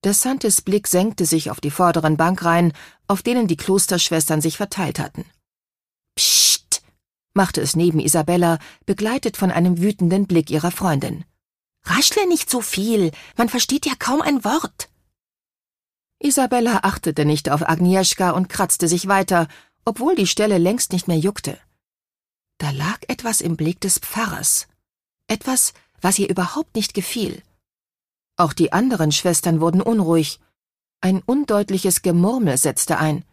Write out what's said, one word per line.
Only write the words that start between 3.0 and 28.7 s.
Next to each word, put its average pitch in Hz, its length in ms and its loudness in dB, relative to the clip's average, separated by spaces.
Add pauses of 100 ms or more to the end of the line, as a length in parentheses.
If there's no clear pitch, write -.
auf 196 160 -2
denen 240 240 0
die 170 100 0
Klosterschwestern 170 840 0
sich 160 160 -2
verteilt 202 420 -4
hatten. - 280 -8 (920)
„Psst“, - 680 0 (520)
machte 185 260 0
es 139 160 -2
neben 160 240 2
Isabella, 170 580 2 (280)
begleitet 220 500 -4
von 190 140 2
einem 175 280 2
wütenden 190 480 2
Blick 165 240 0
ihrer 156 200 0
Freundin. 139 540 -2 (600)
„Raschle 294 440 0
nicht 339 200 0
so 247 120 -2
viel, 202 500 0 (260)
man 233 120 0
versteht 254 360 -2
ja 277 140 -2
kaum 277 240 0
ein 277 220 0
Wort.“ - 440 -4 (1300)
Isabella 247 640 2
achtete 156 420 0
nicht 151 260 2
auf 151 180 0
Agnieszka 180 640 2
und 185 180 0
kratzte 180 400 0
sich 175 180 0
weiter, 190 420 2 (360)
obwohl 240 300 0
die 196 120 2
Stelle 208 320 2
längst 190 340 0
nicht 180 160 -2
mehr 170 100 2
juckte. 180 400 -4 (1000)
Da 147 120 -4
lag 151 280 -4 (100)
etwas 233 320 -4
im 165 160 -4
Blick 160 240 -4
des 190 180 -2
Pfarrers. - 680 -4 (640)
Etwas, 254 440 -2 (300)
was 196 160 0
ihr 202 100 0
überhaupt 190 460 -4
nicht 214 180 -4
gefiel. - 500 -6 (960)
Auch 160 160 0
die - 200 0